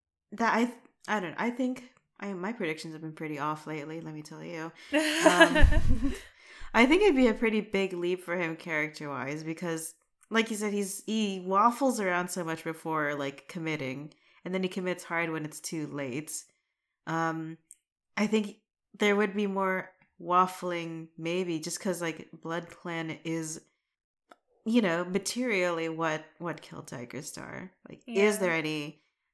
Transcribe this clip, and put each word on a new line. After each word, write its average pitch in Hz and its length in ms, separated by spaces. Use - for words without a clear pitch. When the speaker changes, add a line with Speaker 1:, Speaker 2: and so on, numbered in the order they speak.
Speaker 1:
that, 208 220
I, 233 200
I 214 120
don't 175 120
know. - 60
I 220 120
think, 254 340
I, 202 140
my 190 200
predictions 160 400
have 156 80
been 160 120
pretty 156 260
off 151 280
lately, 156 340
let 160 120
me 151 100
tell 156 200
you. 165 280
Speaker 2:
<laughs> 311 340
Speaker 1:
Um, 294 960
<laughs> - 540
I 226 120
think 339 180
it'd 370 120
be 262 120
a 220 60
pretty 220 280
big 196 320
leap 175 300
for 170 140
him 165 200
character-wise 151 840
because, 160 500
like 220 220
you 214 60
said, 208 160
he's, 202 320
he 202 400
waffles 226 560
around 180 280
so 180 140
much 160 220
before, 156 500
like, 139 320
committing, 151 680
and 180 100
then 190 80
he 185 60
commits 180 380
hard 170 260
when 156 140
it's 151 160
too 151 260
late. 143 560
Um, 160 500
I 208 100
think 208 300
there 208 160
would 202 180
be 208 140
more 190 420
waffling, 170 840
maybe, 165 440
just 170 180
'cause, 175 220
like, 160 260
Blood 165 260
Clan 165 540
is 160 380
you 226 160
know, 175 240
materially 185 840
what, 160 360
what 165 220
killed - 260
Tiger - 340
Star. - 500
Like, - 200
is 208 280
Speaker 2:
Yeah. - 20
Speaker 1:
there 185 160
any, 156 480